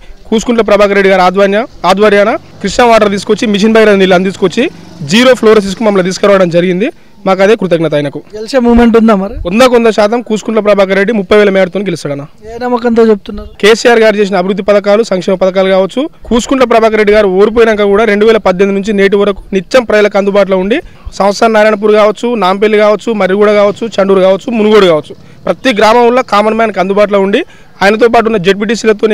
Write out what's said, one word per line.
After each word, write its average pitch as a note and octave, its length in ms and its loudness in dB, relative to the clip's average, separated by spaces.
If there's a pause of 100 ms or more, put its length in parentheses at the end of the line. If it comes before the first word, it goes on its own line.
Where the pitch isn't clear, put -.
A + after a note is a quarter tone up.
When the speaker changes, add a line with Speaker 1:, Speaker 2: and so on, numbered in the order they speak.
(300)
Speaker 1:
కూసుకుంట్ల A3+ 400 0
ప్రభాకర్ G3+ 300 2
రెడ్డి F#3+ 160 2
గారు F#3 120 2
ఆధ్వర్య-, G3+ 400 0 (240)
ఆధ్వర్యాన G3+ 400 2 (300)
కృష్ణా G#3 320 0
వాటర్ G#3+ 240 2
తీసుకొచ్చి A3 380 -4
మిషన్ A3 220 2
భగీరథ G#3+ 260 4
నీళ్ళు F#3 160 2
అందించుకొచ్చి F#3+ 460 -2 (480)
జీరో B3 280 4
ఫ్లోరోసిస్కు G#3+ 440 2
మమ్మల్ని F#3+ 260 0
తీసుకురావడం F#3+ 460 0
జరిగింది. F#3 320 -2 (380)
మాకు F#3+ 180 0
అదే G#3+ 140 2
కృతజ్ఞత E3 380 -2
ఆయనకు. D3 220 -6 (160)
Speaker 2:
గెలిచే A3 300 -4
మూమెంట్ A#3 340 4
ఉందా A3 220 4
మరి? G#3 140 -8 (100)
Speaker 1:
వందకు A#3 300 2
వంద A#3 220 2
శాతం G#3+ 300 0
కూసుకుంట్ల G#3+ 400 -4
ప్రభాకర్ G3 320 2
రెడ్డి G3+ 180 0
ముప్పై G#3 220 0
వేల G#3 160 2
మేరతో F#3+ 320 -2
గెలుస్తాడన్న. C#3+ 380 -8 (260)
Speaker 2:
ఏ - 100 -14
నమ్మకంతో A#3+ 480 0
చెప్తున్నారు? G#3+ 400 -4 (120)
Speaker 1:
కేసీఆర్ A#3 420 2
గారు A3 160 2
చేసిన G3+ 220 -2
అభివృద్ధి F#3+ 280 -4
పథకాలు, G3+ 400 2
సంక్షేమ F#3 320 -2
పథకాలు F#3+ 340 0
కావచ్చు, F#3+ 260 -2 (260)
కూసుకుంట్ల B3+ 440 0
ప్రభాకర్ A3 300 2
రెడ్డి G3+ 140 2
గారు G#3+ 120 2 (120)
ఓడిపోయినాక G#3+ 540 2
కూడా G#3 180 2
రెండు G#3 180 2
వేల A3 160 2
పద్దెనిమిది G3 340 -2
నుంచి G3+ 200 -4
నేటి G3 220 -2
వరకు G3+ 200 -2 (140)
నిత్యం A3+ 340 0
ప్రజలకు G#3 320 0
అందుబాటులో G3 420 0
ఉండి G#3 140 -2 (400)
సంస్థాన G3+ 400 0
నారాయణపూర్ G#3+ 420 2
కావచ్చు, G#3+ 300 0 (140)
నాంపల్లి G3+ 400 0
కావచ్చు, G#3+ 280 0 (100)
మర్రిగూడ G3+ 280 0 (100)
కావచ్చు, G3+ 260 -2 (120)
చండూరు G3 300 2
కావచ్చు, F#3+ 200 -2 (120)
మునుగోడు G#3+ 320 4
కావచ్చు, D3+ 240 -4 (320)
ప్రతి G#3+ 320 -2
గ్రామంలో A#3+ 520 2
common G#3+ 280 0
మ్యాన్కి G3+ 240 -2
అందుబాటులో G3 420 0
ఉండి G3+ 160 0 (420)
ఆయనతో A3 300 2
పాటు A3+ 160 2
ఉన్న A3 160 -2
జెడ్పీటీసీలతో, G#3 680 -2